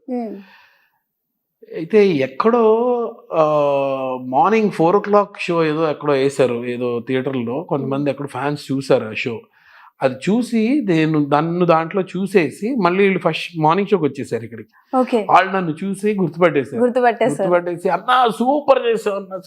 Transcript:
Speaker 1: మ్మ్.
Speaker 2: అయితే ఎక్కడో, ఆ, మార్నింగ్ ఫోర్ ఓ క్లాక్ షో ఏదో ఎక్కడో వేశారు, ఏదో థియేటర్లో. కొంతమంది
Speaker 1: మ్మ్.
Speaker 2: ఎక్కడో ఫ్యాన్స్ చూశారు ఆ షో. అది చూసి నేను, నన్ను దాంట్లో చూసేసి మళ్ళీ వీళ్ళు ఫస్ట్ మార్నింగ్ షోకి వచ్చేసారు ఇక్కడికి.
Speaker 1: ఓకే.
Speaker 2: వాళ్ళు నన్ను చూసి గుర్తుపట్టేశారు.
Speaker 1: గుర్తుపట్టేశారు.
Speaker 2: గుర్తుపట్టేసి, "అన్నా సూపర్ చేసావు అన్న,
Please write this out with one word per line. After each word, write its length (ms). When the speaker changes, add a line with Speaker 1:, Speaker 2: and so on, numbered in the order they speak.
Speaker 1:
మ్మ్. 280
Speaker 2:
అయితే 320
ఎక్కడో, 560
ఆ, 100
మార్నింగ్ 500
ఫోర్ 240
ఓ 40
క్లాక్ 400
షో 260
ఏదో 240
ఎక్కడో 240
వేశారు, 520
ఏదో 420
థియేటర్లో. 560
కొంతమంది 320
Speaker 1:
మ్మ్. 140
Speaker 2:
ఎక్కడో 180
ఫ్యాన్స్ 440
చూశారు 340
ఆ 120
షో. 220
అది 140
చూసి 560
నేను, 440
నన్ను 360
దాంట్లో 360
చూసేసి 720
మళ్ళీ 280
వీళ్ళు 160
ఫస్ట్ 400
మార్నింగ్ 280
షోకి 160
వచ్చేసారు 400
ఇక్కడికి. 540
Speaker 1:
ఓకే. 320
Speaker 2:
వాళ్ళు 220
నన్ను 320
చూసి 300
గుర్తుపట్టేశారు. 680
Speaker 1:
గుర్తుపట్టేశారు. 680
Speaker 2:
గుర్తుపట్టేసి, 400
"అన్నా 380
సూపర్ 600
చేసావు 280
అన్న, 320